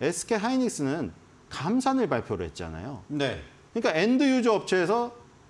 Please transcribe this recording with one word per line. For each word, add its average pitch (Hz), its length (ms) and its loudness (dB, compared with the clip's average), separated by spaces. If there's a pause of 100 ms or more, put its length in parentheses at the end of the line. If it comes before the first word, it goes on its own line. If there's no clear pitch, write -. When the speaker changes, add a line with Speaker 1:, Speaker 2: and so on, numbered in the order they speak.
Speaker 1:
에스케이 165 360 0
하이닉스는 175 760 0 (380)
감산을 254 580 0
발표를 107 380 -2
했잖아요. 87 600 -10
Speaker 2:
네. 135 340 -4 (320)
Speaker 1:
그러니까 220 240 0
엔드 247 280 4
유저 254 280 4
업체에서 196 600 2 (360)